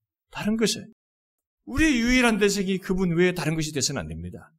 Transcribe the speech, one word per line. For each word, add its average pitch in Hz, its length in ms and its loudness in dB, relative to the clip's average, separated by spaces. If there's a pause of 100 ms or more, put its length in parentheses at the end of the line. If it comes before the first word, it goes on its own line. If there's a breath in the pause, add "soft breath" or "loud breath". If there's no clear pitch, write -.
(300)
다른 214 260 -2
것에, 220 280 -2 (800)
우리의 277 360 2
유일한 240 380 4
대상이 196 400 0
그분 185 340 -2
외에 175 220 4
다른 160 200 -4
것이 156 180 -4
돼서는 139 280 -2
안 78 80 -6
됩니다. 85 500 -12